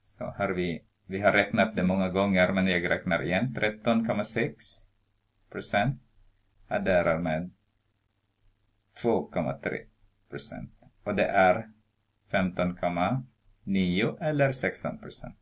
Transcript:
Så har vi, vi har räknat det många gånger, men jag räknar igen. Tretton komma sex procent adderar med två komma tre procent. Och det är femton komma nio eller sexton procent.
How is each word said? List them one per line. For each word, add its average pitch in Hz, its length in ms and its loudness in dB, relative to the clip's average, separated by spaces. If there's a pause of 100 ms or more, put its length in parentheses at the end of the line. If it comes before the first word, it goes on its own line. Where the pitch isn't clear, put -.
Så - 220 -12
har 98 240 -4
vi, 90 360 -4 (220)
vi 95 140 -8
har 98 120 4
räknat 98 440 2
det 90 60 0
många 95 260 0
gånger, 92 440 2
men 95 140 2
jag 87 240 0
räknar 85 320 0
igen. 92 320 0
Tretton 113 520 0
komma 104 180 -2
sex - 400 -4 (880)
procent 113 520 -2 (680)
adderar 90 500 2
med 85 320 -2 (1500)
två 110 240 2
komma 76 260 -4
tre - 340 -6 (440)
procent. - 420 -8 (320)
Och 104 100 -2
det 98 120 2
är 95 440 4 (600)
femton 90 460 0
komma 90 500 0 (380)
nio 95 560 2
eller 143 320 2
sexton - 460 -4
procent. - 440 -14